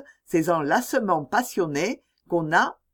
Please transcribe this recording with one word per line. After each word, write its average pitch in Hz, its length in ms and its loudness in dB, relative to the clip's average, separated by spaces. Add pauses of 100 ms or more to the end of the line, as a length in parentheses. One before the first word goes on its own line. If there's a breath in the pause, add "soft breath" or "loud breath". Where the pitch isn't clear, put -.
(260 soft breath)
ces 170 260 0
enlacements 175 760 0
passionnés 196 800 -2 (260)
qu'on 165 240 0
a 233 260 2 (140)